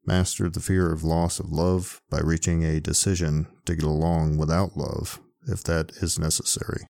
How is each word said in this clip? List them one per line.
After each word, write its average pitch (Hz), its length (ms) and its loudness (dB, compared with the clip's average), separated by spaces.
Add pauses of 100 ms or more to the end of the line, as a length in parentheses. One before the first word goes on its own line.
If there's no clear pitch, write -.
Master 92 460 2
the 87 100 -6
fear 92 320 2
of 78 120 -2
loss 82 360 2
of 107 120 -6
love 90 580 0
by 78 100 0
reaching 82 440 2
a 78 160 2
decision 80 680 0 (200)
to 85 100 0
get 78 80 -2
along 78 560 2
without 82 360 0
love, - 440 -6 (280)
if 95 160 -6
that 80 340 0
is 87 200 -2
necessary. - 760 -4